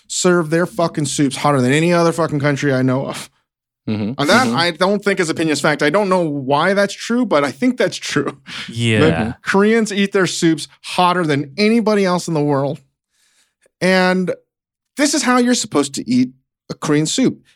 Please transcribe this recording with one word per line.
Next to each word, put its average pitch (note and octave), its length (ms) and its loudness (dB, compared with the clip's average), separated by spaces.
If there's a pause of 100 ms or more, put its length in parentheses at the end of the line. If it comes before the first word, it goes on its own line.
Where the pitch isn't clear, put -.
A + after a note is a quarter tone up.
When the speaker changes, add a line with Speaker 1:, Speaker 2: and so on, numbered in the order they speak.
Speaker 1:
serve F3 420 0
their E3+ 160 0
fucking E3 400 -2
soups C#3 300 -2
hotter C#3+ 260 0
than B2 100 2
any E3 220 2
other E3+ 180 2
fucking D#3 280 -2
country C#3+ 340 0
I B2+ 80 0
know C3 240 0
of. - 240 -12 (580)
Speaker 2:
Mm-hmm. G#2+ 320 -2
Speaker 1:
And C#3+ 100 0
that, A3+ 180 4
Speaker 2:
Mm-hmm. A#2 80 -2
Speaker 1:
I E3+ 160 0
don't F#3+ 320 0
think G3 160 0
is E3 100 -2
opinion's D#3+ 320 -2
fact. D3+ 220 0
I D3 60 2
don't G3+ 200 0
know F#3 120 2
why C#3+ 540 0
that's G3+ 180 0
true, A#3+ 320 -2
but D3+ 180 2
I C#3 80 -2
think B3 260 -2
that's F#3+ 200 0
true. - 420 -6 (300)
Speaker 3:
Yeah. A2+ 300 0 (260)
Speaker 1:
Like, - 160 -8
Koreans G#3+ 500 2
eat G3 200 -2
their F#3+ 160 2
soups D#3+ 400 0 (160)
hotter F3+ 420 0
than D3 320 -2
anybody G#3+ 480 2
else F3+ 220 -2
in E3+ 80 -2
the D3 80 0
world. C#3+ 360 -2 (1000)
And F#3 540 2 (640)
this D4 180 0
is C4 80 -2
how B3 160 2
you're B3 160 2
supposed C#3+ 400 -2
to - 140 -10
eat B2+ 200 2 (400)
a - 60 -12
Korean D#3 320 0
soup. - 360 0 (120)